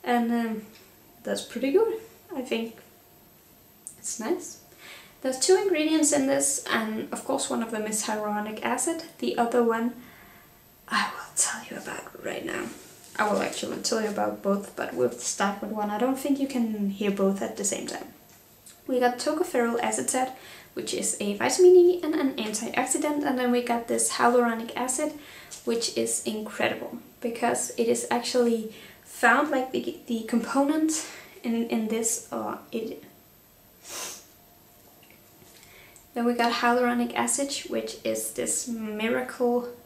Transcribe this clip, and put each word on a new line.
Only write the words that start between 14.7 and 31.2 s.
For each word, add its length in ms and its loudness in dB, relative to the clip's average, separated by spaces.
but 180 -6
we'll 180 2
start 500 -2
with 100 -6
one. 180 -2
I 80 -2
don't 220 0
think 200 0
you 80 0
can 420 0
hear 220 0
both 300 2
at 140 -6
the 80 -6
same 240 -2
time. 200 -8
We 140 2
got 200 4
tocopherol 640 0
acetate, 520 0
which 200 -6
is 280 -2
a 160 -2
vitamin 380 8
E 280 8
and 120 0
an 200 2
antioxidant, 880 -2
and 160 0
then 120 2
we 100 4
got 260 -2
this 260 0
hyaluronic 640 2
acid, 380 -2
which 320 -2
is 300 0
incredible, 720 -4
because 560 -2
it 100 2
is 240 2
actually 640 2
found, 460 4
like, 200 0
the, 360 -4
the 160 -2
component 840 2